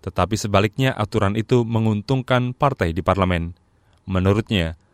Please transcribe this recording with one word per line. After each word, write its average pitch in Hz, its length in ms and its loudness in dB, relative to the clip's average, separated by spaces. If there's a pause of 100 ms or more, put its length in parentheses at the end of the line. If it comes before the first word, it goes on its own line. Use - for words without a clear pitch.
Tetapi 92 320 -2
sebaliknya, 107 600 0
aturan 104 420 0
itu 120 240 2
menguntungkan 117 920 0
partai 131 340 0
di 87 80 -4
parlemen. 90 560 0 (480)
Menurutnya, 92 720 0 (180)